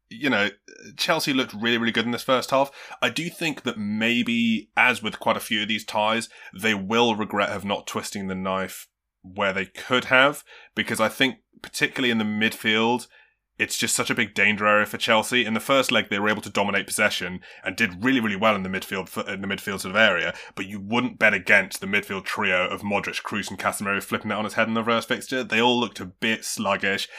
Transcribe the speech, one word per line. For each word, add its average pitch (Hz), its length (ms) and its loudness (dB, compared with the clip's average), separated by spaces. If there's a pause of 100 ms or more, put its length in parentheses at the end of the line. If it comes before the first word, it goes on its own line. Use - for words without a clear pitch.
(100)
you 131 200 -2
know, 104 200 2 (460)
Chelsea 160 360 0
looked 127 220 0
really, 117 240 0
really 113 140 0
good 117 120 0
in 117 60 -2
this 117 120 -4
first 127 280 0
half. 135 200 2 (300)
I 123 80 2
do 156 220 -4
think 160 320 -6
that 113 160 -4
maybe, 113 1000 0
as 117 260 4
with 104 180 -6
quite 113 160 2
a 98 40 -6
few 107 220 -2
of 104 60 -4
these 107 160 -2
ties, 110 440 0 (260)
they 107 200 2
will 113 400 4
regret 101 340 0
have 98 160 -6
not 101 220 -2
twisting 101 400 -6
the 95 80 -4
knife 92 540 -4 (340)
where 95 300 -2
they 95 140 -2
could - 400 -2
have, 135 380 4 (300)
because 107 260 -2
I 110 80 4
think 131 280 0 (260)
particularly 139 480 -2
in 113 80 2
the 110 60 2
midfield, 110 840 2 (520)
it's - 200 0
just - 160 0
such 117 160 0
a 127 40 0
big 113 200 -2
danger 104 320 2
area 104 200 6
for - 120 -8
Chelsea. 117 460 2
In 110 100 -2
the 107 60 0
first 135 320 2
leg, 107 160 2
they 104 100 -2
were 104 120 2
able 107 120 0
to 110 80 -10
dominate 98 360 0
possession 92 540 0 (220)
and 95 140 -6
did 92 260 -2
really, 127 160 2
really 110 160 0
well 104 220 4
in 95 80 -4
the 92 40 -4
midfield, 95 600 -6
in 98 120 -6
the 98 60 -6
midfield 98 340 -4
sort 95 140 -6
of - 20 4
area, 87 380 4 (220)
but 95 100 -8
you 101 140 -10
wouldn't 117 400 -2
bet 107 140 6
against 95 460 2
the 98 60 -8
midfield 98 380 -2
trio 92 420 0
of 95 160 -6
Modric, 101 400 -2
Kroos - 280 -6
and 98 80 -10
Casemiro 98 440 -2
flipping 107 280 -4
that 101 80 -2
on 107 80 -2
its 98 80 -8
head 110 120 4
in 113 80 -2
the 113 60 2
reverse 113 240 0
fixture. 123 400 -4
They 110 160 2
all 120 180 6
looked 113 220 -4
a 101 60 -10
bit 110 380 -4
sluggish, 98 640 -2 (100)